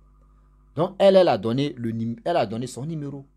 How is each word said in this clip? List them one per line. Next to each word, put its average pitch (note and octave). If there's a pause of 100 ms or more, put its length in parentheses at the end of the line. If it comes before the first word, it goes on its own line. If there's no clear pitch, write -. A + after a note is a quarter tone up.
(760)
Donc, F#3
elle, G3
elle F#3
a B2
donné B2
le A#2
nim-, A2+
elle E3+
a C3
donné A#2
son B2
numéro. C#3+ (120)